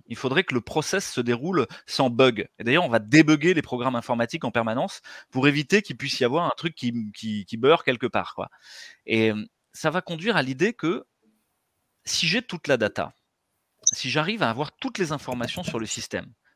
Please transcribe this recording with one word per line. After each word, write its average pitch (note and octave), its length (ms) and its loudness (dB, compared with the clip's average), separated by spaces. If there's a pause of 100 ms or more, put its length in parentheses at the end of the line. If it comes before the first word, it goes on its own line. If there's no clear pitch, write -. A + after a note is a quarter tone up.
Il A2+ 100 -12
faudrait C3+ 280 0
que - 100 -4
le A#2+ 80 0
process - 500 -2
se - 80 -2
déroule B2 460 0 (220)
sans C3 240 0
bug. A#2+ 360 4 (120)
Et A2+ 40 -10
d'ailleurs, D3 220 4
on C3 40 -4
va A2+ 100 4
débugger D3+ 560 6
les C#3+ 80 2
programmes B2 320 -2
informatiques A#2+ 500 -2
en A#2 60 -4
permanence A#2 500 -2 (300)
pour C3+ 160 2
éviter D3+ 340 2
qu'il B2+ 160 -10
puisse - 220 -6
y B2 60 4
avoir D#3 200 2
un C3 100 0
truc - 200 -6
qui, A#2+ 180 -4 (180)
qui, G#2+ 340 -6
qui A#2 120 -8
beurre C#3 260 4
quelque B2+ 220 -2
part, G2+ 300 -4
quoi. - 140 -8 (580)
Et, A2 240 4
euh, G#2+ 140 -4 (280)
ça - 160 -4
va F3 120 -2
conduire F3 360 -4
à C#3+ 60 2
l'idée C3+ 300 0
que F3+ 320 -4 (1000)
si - 220 -2
j'ai A3+ 160 0
toute - 240 -10
la C3+ 100 4
data, G2+ 360 -2 (800)
si C3 180 -6
j'arrive D#3+ 320 -2
à A#2 80 2
avoir C#3 220 -6
toutes B3 260 -8
les D#3+ 120 -2
informations B2+ 520 -6
sur A#2 160 -4
le G#2+ 80 -4
système, - 440 -8 (240)